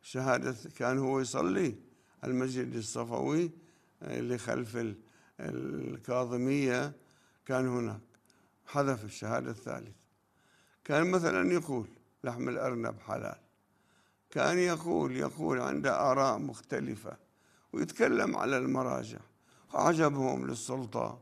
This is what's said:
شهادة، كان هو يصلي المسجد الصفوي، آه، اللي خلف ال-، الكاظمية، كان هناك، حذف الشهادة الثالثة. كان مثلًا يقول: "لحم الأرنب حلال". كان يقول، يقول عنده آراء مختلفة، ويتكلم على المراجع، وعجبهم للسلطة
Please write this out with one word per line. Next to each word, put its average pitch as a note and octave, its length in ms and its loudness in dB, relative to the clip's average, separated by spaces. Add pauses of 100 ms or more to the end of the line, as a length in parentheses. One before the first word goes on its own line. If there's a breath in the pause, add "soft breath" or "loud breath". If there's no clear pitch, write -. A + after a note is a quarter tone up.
شهادة، B2+ 540 0 (220)
كان B2+ 200 2
هو C3+ 220 2
يصلي D#3 540 0 (500 soft breath)
المسجد B2+ 500 -2
الصفوي، B2 760 0 (520 loud breath)
آه، A#2+ 160 -6
اللي A#2+ 200 -2
خلف A#2 380 -4
ال-، A2+ 200 -4 (440 soft breath)
الكاظمية، B2+ 1500 -2 (540 soft breath)
كان B2+ 220 0
هناك، A2+ 320 -2 (680 soft breath)
حذف C3+ 380 2
الشهادة A2+ 460 -4
الثالثة. A#2 420 -10 (920 soft breath)
كان D#3 260 4
مثلًا F3+ 420 4
يقول: C#3+ 340 0 (380)
"لحم B2 240 -2
الأرنب A#2+ 520 -2
حلال". G#2+ 380 -6 (920 soft breath)
كان D3 280 2
يقول، E3 580 2
يقول C#3 440 0
عنده C#3 500 2
آراء C3 280 4
مختلفة، - 800 -6 (560 soft breath)
ويتكلم - 640 2
على C3 200 0
المراجع، B2+ 640 -2 (560 soft breath)
وعجبهم C#3+ 720 4
للسلطة A#2 760 -4